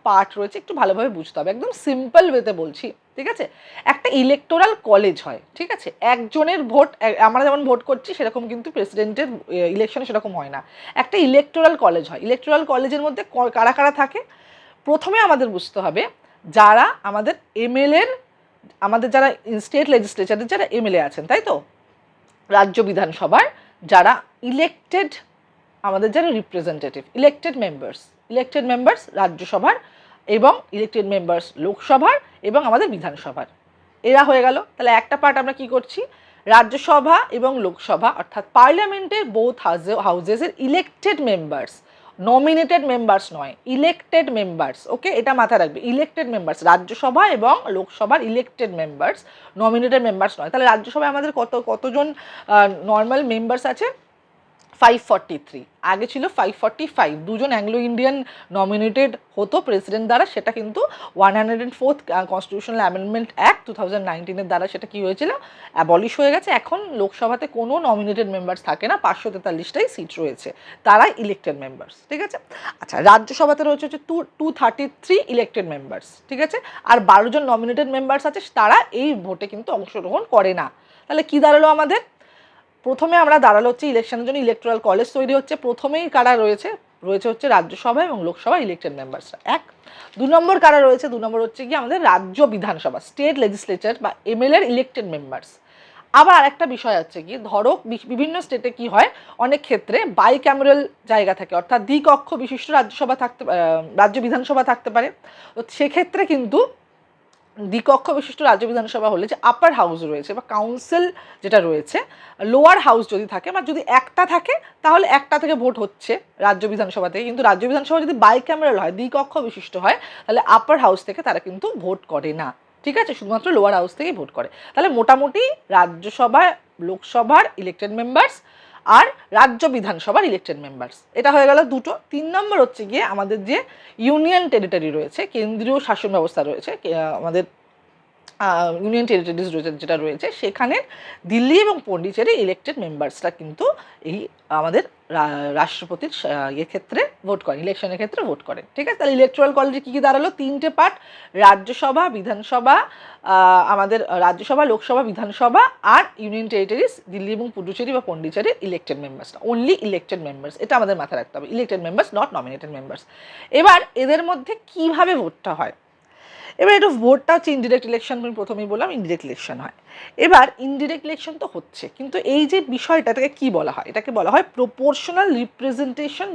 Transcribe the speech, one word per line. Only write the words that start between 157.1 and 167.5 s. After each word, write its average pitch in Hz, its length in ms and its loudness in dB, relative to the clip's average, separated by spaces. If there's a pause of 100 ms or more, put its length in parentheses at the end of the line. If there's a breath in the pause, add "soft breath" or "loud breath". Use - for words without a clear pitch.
দিল্লি 196 220 -8
এবং 233 220 -8
পুডুচেরি 202 380 -10
বা 247 80 -2
পন্ডিচেরি 165 600 -4
ইলেক্টেড 170 380 -8
মেম্বার্স 139 360 -16
না, - 60 -20
only 240 420 -2
ইলেক্টেড 185 380 -6
মেম্বার্স, 143 360 -14
এটা 233 200 -2
আমাদের 202 200 0
মাথায় 143 240 -8
রাখতে 131 180 -14
হবে, 143 100 -12
elected 226 380 -4
members, 208 320 -4
not 254 180 -2
nominated 139 420 -12
members। 131 220 -18 (500 loud breath)
এবার 359 300 8 (140)
এদের 285 280 0
মধ্যে 339 320 -6 (120)
কীভাবে 330 480 0
ভোটটা 185 400 -6
হয়? 127 180 -8 (880 loud breath)
এবার 403 160 6
একটু 403 140 4
ভোটটা 269 460 2
হচ্ছে 330 180 0